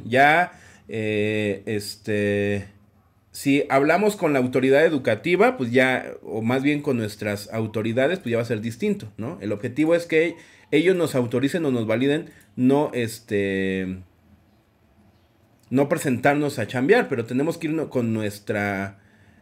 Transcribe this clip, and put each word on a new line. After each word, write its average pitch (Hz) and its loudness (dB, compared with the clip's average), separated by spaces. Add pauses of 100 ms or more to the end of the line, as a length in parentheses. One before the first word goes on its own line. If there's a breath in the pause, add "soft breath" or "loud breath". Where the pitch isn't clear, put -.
ya, 147 4 (360 loud breath)
eh, 107 -2
este, 101 -2 (600)
si 143 0
hablamos 170 4
con 151 0
la 135 2
autoridad 131 4
educativa, 170 2
pues 120 -4
ya, 127 4 (180)
o 107 -6
más 127 0
bien 147 0
con 135 0
nuestras 104 -6
autoridades, 113 -2
pues 120 -6
ya 117 2
va 117 0
a 117 -4
ser 117 -2
distinto, 117 -4
¿no? 143 -10
El 107 -4
objetivo 147 0
es 170 0
que 165 0 (340 loud breath)
ellos 170 4
nos 160 -2
autoricen 131 0
o 143 0
nos 117 0
validen, 139 0 (260 loud breath)
no, 139 2
este, 95 -2 (1700)
no 139 2
presentarnos 147 0
a 107 -2
chambear, 170 2
pero 117 -4
tenemos 139 -2
que 165 -6
irnos 156 -4
con 117 -2
nuestra, 101 -4 (440 soft breath)